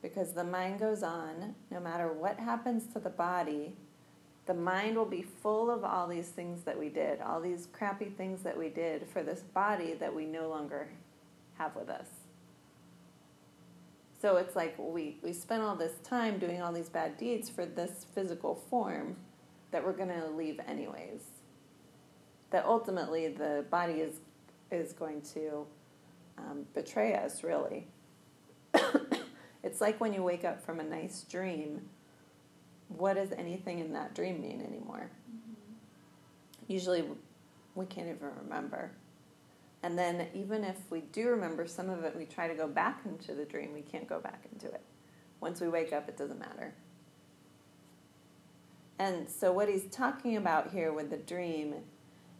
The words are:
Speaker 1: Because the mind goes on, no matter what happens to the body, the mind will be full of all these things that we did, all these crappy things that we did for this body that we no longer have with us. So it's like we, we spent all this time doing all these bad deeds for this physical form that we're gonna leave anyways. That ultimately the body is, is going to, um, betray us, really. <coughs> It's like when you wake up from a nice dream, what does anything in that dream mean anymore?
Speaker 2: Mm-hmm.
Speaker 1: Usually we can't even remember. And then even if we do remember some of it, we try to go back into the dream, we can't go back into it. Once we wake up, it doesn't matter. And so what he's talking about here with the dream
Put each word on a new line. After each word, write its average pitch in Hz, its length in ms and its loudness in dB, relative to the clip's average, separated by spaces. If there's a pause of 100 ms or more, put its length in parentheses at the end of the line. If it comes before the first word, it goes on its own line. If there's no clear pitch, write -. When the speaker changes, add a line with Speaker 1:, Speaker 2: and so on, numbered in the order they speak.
Speaker 1:
Because 180 320 -2
the 175 100 0
mind 185 360 0
goes 214 240 2
on, 165 520 -4 (140)
no 180 100 -4
matter 170 320 0
what 165 280 0
happens 233 540 0
to 226 60 0
the 202 100 -2
body, 170 640 2 (720)
the 185 60 2
mind 185 420 4
will 220 100 6
be 185 160 -2
full 214 480 2
of 220 140 2
all 180 240 2
these 175 220 -2
things 175 340 -6
that - 140 -2
we 151 120 -2
did, 151 320 2
all 165 180 0
these 175 320 -2
crappy 202 340 -2
things 190 360 -4
that 185 160 -2
we 160 120 0
did 165 380 -2
for 185 140 0
this 156 200 -2
body 190 520 2
that 147 200 -2
we 156 120 -2
no 160 240 -2
longer 147 400 -4 (680)
have 156 180 -2
with - 140 -6
us. - 180 -4 (2000)
So 196 180 8
it's 180 180 2
like 165 220 2
we, 156 440 -2
we 170 120 -2
spent 220 280 0
all 208 140 2
this 233 180 0 (100)
time 226 360 2
doing 175 220 0
all 175 120 0
these 170 160 -4
bad 160 280 0
deeds 233 320 0
for 175 160 -2
this 175 400 -4 (100)
physical 170 400 0 (140)
form 185 480 0 (520)
that 151 160 2
we're 190 80 4
gonna 175 360 0
leave 156 380 -2
anyways. 101 540 -6 (1300)
That 185 160 4
ultimately 180 600 2
the 147 420 0
body 170 240 4
is, 156 220 0 (560)
is 170 220 -2
going 151 280 -6 (120)
to, 151 320 -4 (720)
um, 143 360 -8
betray 214 420 2
us, - 280 0
really. 160 440 0 (840)
<coughs> - 80 10 (840)
It's 190 160 -2
like 214 220 4
when 220 120 2
you 190 100 0
wake 175 200 2
up - 220 -2
from 165 140 -4
a 156 40 -4
nice 160 400 -4
dream, 156 580 -2 (1040)
what 190 260 4
does 196 180 2
anything 175 480 -2
in 160 140 -2
that 147 220 -4
dream 175 260 0
mean - 200 -4
anymore? - 500 -6 (180)
Speaker 2:
Mm-hmm. 226 440 -14 (920)
Speaker 1:
Usually 180 380 4 (720)
we 190 100 -2
can't 170 220 -6
even 147 220 -6 (140)
remember. - 480 -4 (920)
And 175 140 0
then 175 360 2
even 202 300 0
if 190 140 -2 (120)
we 165 120 -2
do 214 280 0
remember 170 380 2
some 180 220 -4
of 175 140 -2
it, - 120 0
we 160 100 -6
try 170 220 -2
to 165 60 0
go 156 140 0
back 175 380 2
into 196 280 -6
the 147 120 -2
dream, 147 280 -6
we 151 80 -10
can't - 260 -8
go 82 120 -2
back - 320 -10
into - 160 -10
it. - 140 -8 (580)
Once 170 220 -4
we 170 80 2
wake 165 240 2
up, 147 160 0
it - 80 -10
doesn't 143 220 -4
matter. - 340 -8 (2250)
And 185 300 2
so - 220 6
what 202 180 6
he's 190 180 2
talking 247 500 2
about 175 340 6
here 160 220 4
with 151 160 -2
the 156 80 -2
dream 160 560 -2 (680)